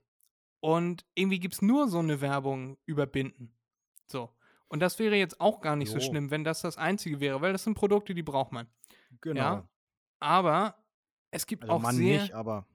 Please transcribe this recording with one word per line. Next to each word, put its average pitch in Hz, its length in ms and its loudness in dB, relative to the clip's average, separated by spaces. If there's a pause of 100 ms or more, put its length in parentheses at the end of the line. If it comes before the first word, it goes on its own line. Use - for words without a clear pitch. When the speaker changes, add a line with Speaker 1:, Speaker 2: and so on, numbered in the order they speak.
(600)
Speaker 1:
Und 170 440 0 (100)
irgendwie 190 240 2
gibt's 180 220 -6
nur 262 260 4
so 170 120 0
eine 151 220 0
Werbung 135 640 -4
über 143 200 -2
Binden. 135 500 -6 (520)
So. 120 280 -12 (320)
Und 151 140 -6
das 180 180 0
wäre 214 160 2
jetzt 190 260 0
auch 214 200 2
gar 151 140 0
nicht 139 140 -2
so 127 100 -4
Speaker 2:
Jo. - 60 -2
Speaker 1:
schlimm, 143 260 -2
wenn 156 120 -2
das 160 180 -2
das 170 160 -6
einzige 160 420 -2
wäre, 139 220 0
weil 185 120 2
das 190 100 -4
sind 220 120 0
Produkte, 202 380 2
die 170 100 -4
braucht 139 280 -2
man. 117 160 -10 (540)
Speaker 2:
Genau. 151 200 -2
Speaker 1:
Ja, 170 280 -2 (500)
aber 175 680 2 (460)
es 160 160 -6
gibt - 160 -8
Speaker 2:
Also 170 120 0
Speaker 1:
auch 135 60 2
Speaker 2:
Mann 123 140 2
Speaker 1:
sehr - 260 4
Speaker 2:
nicht, 196 120 -6
aber 110 420 -6